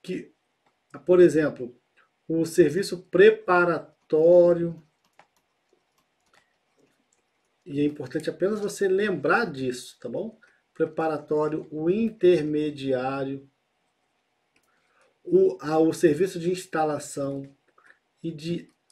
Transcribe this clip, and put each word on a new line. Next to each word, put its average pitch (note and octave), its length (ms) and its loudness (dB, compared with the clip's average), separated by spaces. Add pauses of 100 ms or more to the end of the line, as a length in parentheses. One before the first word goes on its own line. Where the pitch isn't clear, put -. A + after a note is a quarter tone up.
que, - 320 -12 (720)
por F3+ 140 4
exemplo, D3 600 2 (460)
o D#3+ 180 -2
serviço E3 600 0
preparatório, F3 1800 4 (2750)
e C#3+ 160 -6
é D3 40 0
importante D3 440 -6
apenas G3 300 -4
você G3 300 -4
lembrar F#3+ 560 0
disso, C3 560 -8
tá - 80 -14
bom? E3+ 280 -10 (380)
Preparatório, D#3 960 -4
o D#3 180 -6
intermediário, C#3+ 1600 -2 (1700)
o, F#3 380 2
a, D#3 180 -2
o D#3+ 140 2
serviço E3+ 480 0
de E3+ 100 -4
instalação C#3+ 960 -6 (720)
e E3 120 -10
de D#3+ 360 -10 (240)